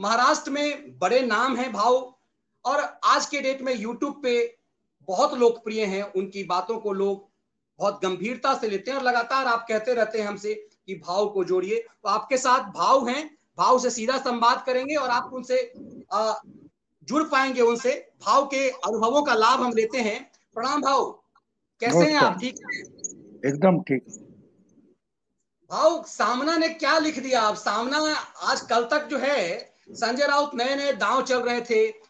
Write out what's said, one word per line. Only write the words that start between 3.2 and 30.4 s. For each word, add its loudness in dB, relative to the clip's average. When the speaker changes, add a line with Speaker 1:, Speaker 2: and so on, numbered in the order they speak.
Speaker 1:
के -4
डेट -4
में -2
YouTube -6
पे -2
बहुत 0
लोकप्रिय 2
हैं, -2
उनकी -6
बातों -2
को -6
लोग -4
बहुत -2
गंभीरता -2
से -4
लेते -6
हैं -4
और -4
लगातार 0
आप 0
कहते 0
रहते 0
हैं -2
हमसे -8
कि -10
भाव -2
को -2
जोड़िए। 0
तो -12
आपके 0
साथ 2
भाव 2
हैं, -6
भाव 6
से 0
सीधा -2
संवाद 2
करेंगे -2
और 0
आप -2
उनसे, -4
आ, 0
जुड़ 0
पाएंगे 0
उनसे। 0
भाव 4
के 0
अनुभवों 0
का 2
लाभ 4
हम 0
लेते 0
हैं। -4
प्रणाम -2
भाव, 0
कैसे 2
हैं 6
आप? 4
Speaker 2:
नमस्कार। 0
Speaker 1:
ठीक -6
हैं? -14
Speaker 2:
एकदम 2
ठीक। -2
Speaker 1:
भाव, 2
सामना 0
ने 2
क्या 0
लिख -2
दिया? 2
अब 2
सामना -2
आज 0
कल 0
तक 0
जो -4
है, -2
संजय -2
राउत 2